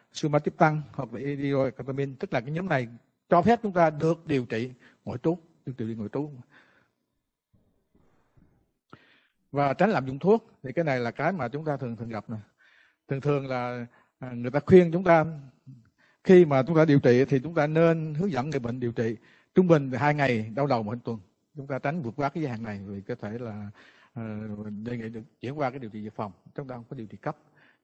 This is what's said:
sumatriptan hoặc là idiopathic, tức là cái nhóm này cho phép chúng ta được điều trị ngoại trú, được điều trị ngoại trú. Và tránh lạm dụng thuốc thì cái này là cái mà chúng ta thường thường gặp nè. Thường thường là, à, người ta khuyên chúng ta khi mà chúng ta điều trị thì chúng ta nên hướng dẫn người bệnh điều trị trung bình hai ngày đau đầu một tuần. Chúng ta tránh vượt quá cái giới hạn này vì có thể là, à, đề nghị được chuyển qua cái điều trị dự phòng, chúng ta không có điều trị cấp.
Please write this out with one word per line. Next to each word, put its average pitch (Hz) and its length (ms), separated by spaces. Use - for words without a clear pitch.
sumatriptan 156 680
hoặc 120 200
là 107 60
idiopathic, 139 1000
tức 196 140
là 127 80
cái 147 100
nhóm 180 180
này 131 180
cho 175 120
phép 233 220
chúng 202 100
ta 170 160
được 160 380
điều 135 180
trị 120 260
ngoại 123 180
trú, 165 140
được 135 120
điều 110 100
trị 113 80
ngoại 104 180
trú. 147 180
Và 139 220
tránh 180 160
lạm 139 160
dụng 135 140
thuốc 208 320
thì 131 80
cái 170 140
này 131 140
là 120 120
cái 151 200
mà 147 160
chúng 147 180
ta 143 120
thường 120 180
thường 113 140
gặp 110 200
nè. 113 80
Thường 135 140
thường 143 260
là, 123 380
à, 127 120
người 120 200
ta 143 140
khuyên 180 260
chúng 180 120
ta 165 220
khi 180 220
mà 139 180
chúng 165 120
ta 175 100
điều 143 140
trị 127 260
thì 135 180
chúng 160 120
ta 151 120
nên 160 460
hướng 180 180
dẫn 131 180
người 147 100
bệnh 120 200
điều 120 120
trị 117 260
trung 185 120
bình 143 240
hai 139 220
ngày 120 420
đau 139 120
đầu 120 160
một 110 200
tuần. 117 160
Chúng 139 120
ta 135 120
tránh 156 220
vượt 113 160
quá 139 120
cái 160 140
giới 135 80
hạn 113 120
này 104 220
vì 101 160
có 120 140
thể 110 240
là, 104 300
à, 110 260
đề 120 140
nghị 113 120
được 113 120
chuyển 139 180
qua 135 100
cái 135 100
điều 117 100
trị 107 140
dự 107 120
phòng, 107 160
chúng 143 120
ta 127 80
không 120 140
có 143 60
điều 113 120
trị 101 100
cấp. - 200